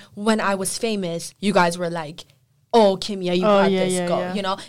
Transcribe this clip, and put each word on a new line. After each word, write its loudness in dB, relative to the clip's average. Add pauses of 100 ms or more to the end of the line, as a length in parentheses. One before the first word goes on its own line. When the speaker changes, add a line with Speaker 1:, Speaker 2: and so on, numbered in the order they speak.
(140)
Speaker 1:
when 0
I 0
was -6
famous, -6
you 0
guys 4
were -4
like, -10 (480)
"Oh, 6
Kimya, -4
you 0
Speaker 2:
Oh, 4
Speaker 1:
got 4
Speaker 2:
yeah, 2
Speaker 1:
this, 0
Speaker 2:
yeah, -2
Speaker 1:
go." 0
Speaker 2:
yeah. -4
Speaker 1:
You -4
know, -2 (120)